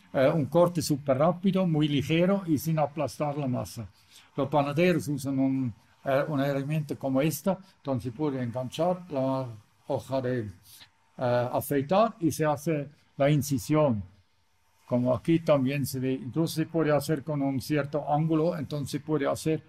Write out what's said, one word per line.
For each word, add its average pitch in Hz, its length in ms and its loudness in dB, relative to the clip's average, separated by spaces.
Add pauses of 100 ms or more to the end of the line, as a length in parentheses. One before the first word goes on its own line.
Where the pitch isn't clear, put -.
(140)
eh, 139 200 4
un 156 120 0
corte 170 360 4
súper 139 360 0
rápido, 180 500 2
muy 151 200 2
ligero 165 600 2
y 156 100 2
sin 160 220 0
aplastar 147 580 -2
la 143 100 -2
masa. 117 400 -6 (500)
Los 135 100 0
panaderos 143 600 2
usan 135 280 -4
un, 135 360 0 (320)
eh, 139 240 2
una 139 180 0
herramienta 143 480 -2
como 135 260 0
esta, 165 360 0 (260)
donde 131 200 -2
se 127 100 -6
puede 135 280 -2
enganchar 127 680 -2
la 131 380 -2 (400)
hoja 131 340 -2
de, 123 280 -2 (680)
eh, 123 340 0
afeitar 143 680 0
y 160 120 0
se 156 140 -2
hace 147 440 -2 (280)
la 139 120 4
incisión. 143 720 2 (840)
Como 123 260 2
aquí 165 260 2
también 143 460 2
se 131 140 -6
ve, 131 140 -2
incluso 143 420 -4
se 160 100 0
puede 160 300 0
hacer 147 280 -2
con 147 180 -4
un 135 180 -2
cierto 147 500 -2
ángulo, 160 480 2
entonces 143 340 -6
se 147 100 -4
puede 147 260 -2
hacer, 151 420 -2